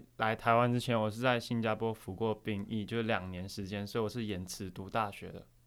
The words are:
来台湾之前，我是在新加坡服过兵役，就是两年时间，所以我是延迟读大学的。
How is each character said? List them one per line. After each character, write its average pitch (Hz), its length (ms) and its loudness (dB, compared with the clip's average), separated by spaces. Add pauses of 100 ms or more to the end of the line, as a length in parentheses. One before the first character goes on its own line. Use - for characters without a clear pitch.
(180)
来 113 180 2
台 117 180 4
湾 120 180 6
之 123 80 4
前， 120 200 2
我 107 100 2
是 107 100 -6
在 123 200 4
新 117 200 0
加 110 140 2
坡 110 180 0
服 95 220 -8
过 107 220 0
兵 101 340 -2
役， 107 160 -2
就 117 120 -2
是 117 60 2
两 95 280 0
年 92 180 -6
时 98 160 -6
间， 101 200 -4
所 117 140 -4
以 113 40 2
我 107 40 0
是 117 180 -4
延 92 200 -2
迟 92 240 -8
读 95 180 -10
大 107 220 0
学 90 200 -12
的。 87 100 -12 (280)